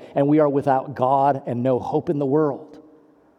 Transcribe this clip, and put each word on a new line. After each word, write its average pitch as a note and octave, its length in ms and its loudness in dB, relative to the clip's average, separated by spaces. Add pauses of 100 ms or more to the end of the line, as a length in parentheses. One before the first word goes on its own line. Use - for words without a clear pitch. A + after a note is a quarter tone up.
(140)
"And C#3+ 140 2
we D3+ 100 4
are D3+ 100 4
without C3+ 460 0
God C3+ 500 0
and A#2+ 200 -4
no B2+ 160 0
hope - 280 -4
in D3 120 -4
the C#3+ 60 -2
world." C#3+ 520 -2 (600)